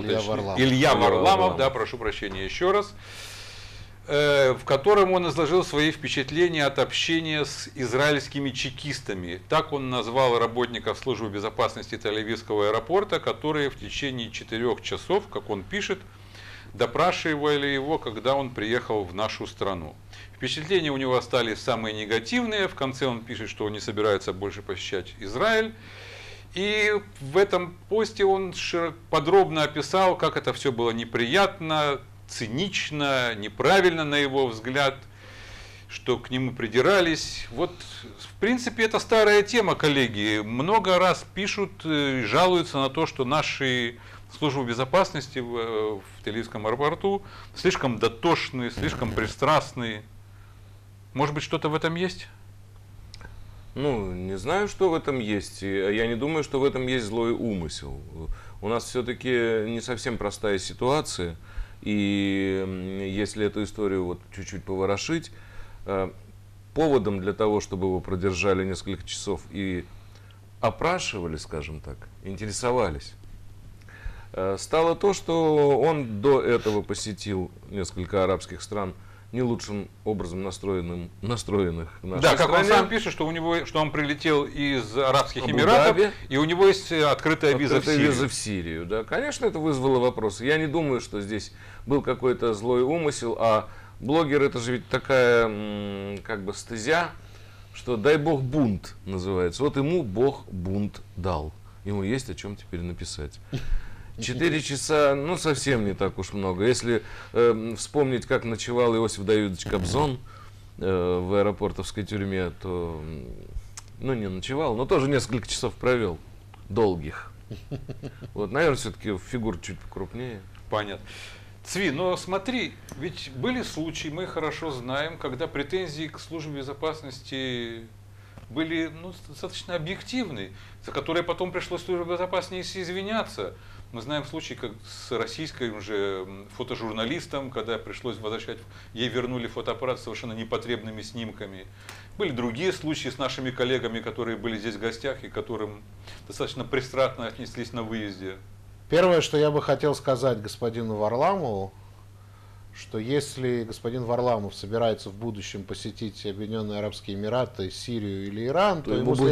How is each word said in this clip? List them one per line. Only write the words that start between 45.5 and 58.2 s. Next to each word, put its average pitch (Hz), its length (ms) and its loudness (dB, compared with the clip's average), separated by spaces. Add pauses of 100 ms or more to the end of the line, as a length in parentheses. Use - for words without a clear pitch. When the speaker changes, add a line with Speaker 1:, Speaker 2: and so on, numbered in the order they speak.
Speaker 1:
э, 110 440 0
в - 260 -16
Тель-Авивском 110 400 -4
аэропорту 151 560 0 (340)
слишком 131 440 2
дотошные, 123 720 0
слишком 123 400 -2
пристрастные. 117 920 0 (1120)
Может 147 220 0
быть, 151 80 -4
что-то 160 260 -2
в 151 60 2
этом 160 180 0
есть? 180 340 -4 (1500)
Speaker 3:
Ну, 117 380 -2
не 92 240 -4
знаю, 170 300 0
что 190 220 2
в 165 60 2
этом 139 240 -2
есть. 104 420 -4
И 98 60 -4
я 101 400 2
не 117 80 0
думаю, 147 280 0
что 131 160 -2
в 131 40 4
этом 127 240 2
есть 127 180 0
злой 117 280 0
умысел. 76 640 -4 (600)